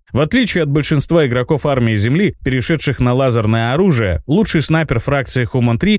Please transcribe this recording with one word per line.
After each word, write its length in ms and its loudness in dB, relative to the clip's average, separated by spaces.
В 80 0
отличие 420 0
от 80 -2
большинства 560 2
игроков 400 -2
армии 300 0
Земли, 480 0
перешедших 560 -2
на 140 2
лазерное 600 0
оружие, 540 0
лучший 340 0
снайпер 380 -2
фракции 440 -2
Хуман 360 0
три 180 2